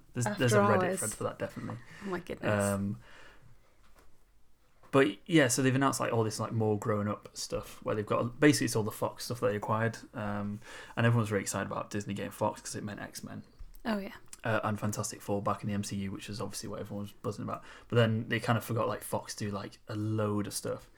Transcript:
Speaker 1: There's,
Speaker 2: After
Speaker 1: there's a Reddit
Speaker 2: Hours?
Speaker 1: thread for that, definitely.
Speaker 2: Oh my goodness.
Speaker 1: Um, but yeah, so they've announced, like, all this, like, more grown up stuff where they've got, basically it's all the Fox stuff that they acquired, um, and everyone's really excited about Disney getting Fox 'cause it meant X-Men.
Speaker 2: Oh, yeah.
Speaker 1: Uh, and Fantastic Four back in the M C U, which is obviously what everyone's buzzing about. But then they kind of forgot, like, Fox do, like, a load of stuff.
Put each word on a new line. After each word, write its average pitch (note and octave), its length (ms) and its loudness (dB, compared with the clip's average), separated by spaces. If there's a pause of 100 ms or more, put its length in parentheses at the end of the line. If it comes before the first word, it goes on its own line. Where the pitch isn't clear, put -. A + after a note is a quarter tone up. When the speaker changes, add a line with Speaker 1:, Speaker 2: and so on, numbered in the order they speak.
(140)
Speaker 1:
There's, B2 140 0
Speaker 2:
After G#3 120 -2
Speaker 1:
there's A#2+ 140 6
a G#3 60 8
Reddit G#2+ 240 6
Speaker 2:
Hours? - 160 0
Speaker 1:
thread - 120 -2
for - 140 -6
that, - 140 -6
definitely. A2 360 -6 (300)
Speaker 2:
Oh G3 40 -6
my F3 100 -2
goodness. G#2 440 0
Speaker 1:
Um, G2+ 340 0 (1900)
but C3+ 160 8 (180)
yeah, D3 240 6
so C3+ 120 2
they've C3 140 6
announced, C3+ 240 2
like, A#2 140 0
all A2+ 100 4
this, G#2+ 160 -2
like, G#2+ 140 -2
more G#2+ 260 4
grown G#2 300 0
up - 240 -4
stuff - 500 -6
where A2+ 120 0
they've G#2 100 -2
got, A#2 340 0
basically D3 260 8
it's A#2+ 120 0
all G#2+ 60 2
the G#2+ 80 -2
Fox - 340 -4
stuff A#2 160 -6
that A2+ 60 2
they G#2 100 2
acquired, A2+ 400 0 (160)
um, G#2 480 -4 (340)
and A#2+ 100 4
everyone's A#2 260 4
really G2 120 2
excited G2 260 -2
about - 200 -6
Disney G#2 240 -4
getting G2 180 -4
Fox - 300 -2
'cause - 140 -10
it - 80 -6
meant G#2 180 -8
X-Men. G#2 420 -12 (420)
Speaker 2:
Oh, A3 120 0
yeah. G3 140 -8 (320)
Speaker 1:
Uh, A2 200 2
and G#2+ 160 0
Fantastic - 420 -4
Four G2+ 200 -2
back G#2 200 0
in - 80 -4
the G2+ 60 -2
M G#2 80 0
C - 140 -6
U, G2 140 -4
which - 160 -10
is G2+ 140 -8
obviously G2+ 260 -6
what G2+ 120 -8
everyone's G2+ 320 -8
buzzing A2+ 320 -6
about. G#2+ 200 -6 (240)
But - 100 2
then A2+ 300 4
they A#2 120 0
kind A#2 180 2
of - 60 -2
forgot, A2+ 240 0
like, G#2+ 160 -4
Fox - 320 -6
do, G#2 160 -4
like, G2+ 260 -8 (100)
a A2 80 -8
load G#2+ 520 2
of G#2 60 -6
stuff. - 440 -6